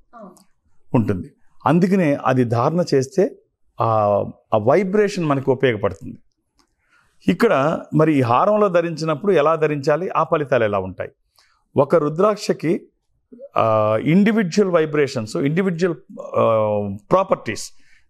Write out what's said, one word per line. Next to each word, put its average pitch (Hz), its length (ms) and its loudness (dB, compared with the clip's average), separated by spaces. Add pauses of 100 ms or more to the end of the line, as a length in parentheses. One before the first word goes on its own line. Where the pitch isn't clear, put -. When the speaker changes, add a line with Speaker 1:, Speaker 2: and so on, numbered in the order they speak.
(140)
Speaker 1:
అవును. 233 160 -20 (640)
Speaker 2:
ఉంటుంది. 104 380 -2 (340)
అందుకనే 175 580 2
అది 127 200 2
ధారణ 131 400 0 (100)
చేస్తే 143 420 0 (440)
ఆ, 113 60 0 (680)
ఆ 113 40 4
వైబ్రేషన్ 185 680 0
మనకి 139 260 -2
ఉపయోగపడుతుంది. 107 680 -2 (1120)
ఇక్కడ 170 520 2 (140)
మరి 151 240 4
ఈ - 20 4
హారంలో 185 480 2
ధరించినప్పుడు 165 640 -2
ఎలా 156 220 4
ధరించాలి, 151 600 0
ఆ 156 80 2
ఫలితాలు 143 400 0
ఎలా 101 140 0
ఉంటాయి? 92 320 -8 (640)
ఒక 135 180 2
రుద్రాక్షకి, 170 920 0 (680)
ఆ, 110 460 2
ఇండివిడ్యువల్ 196 720 2
వైబ్రేషన్స్, 147 640 -2
ఇండివిడ్యువల్, 170 600 -2 (240)
ఆ, 107 760 -2 (140)
ప్రాపర్టీస్, 185 600 -2 (380)